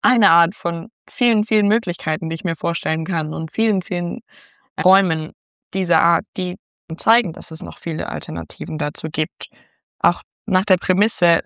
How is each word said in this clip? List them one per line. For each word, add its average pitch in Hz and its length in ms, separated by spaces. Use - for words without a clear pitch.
eine 226 300
Art 165 240
von 170 340
vielen, 226 360
vielen 214 240
Möglichkeiten, 170 600
die 165 40
ich 160 100
mir 165 120
vorstellen 160 480
kann 156 300
und 160 180
vielen, 214 300
vielen 175 380
Räumen 180 500
dieser 175 260
Art, 170 240
die 180 200
zeigen, 226 380
dass - 160
es 160 120
noch 165 160
viele 160 300
Alternativen 160 720
dazu 147 320
gibt. - 380
Auch - 240
nach 185 180
der 185 140
Prämisse 180 680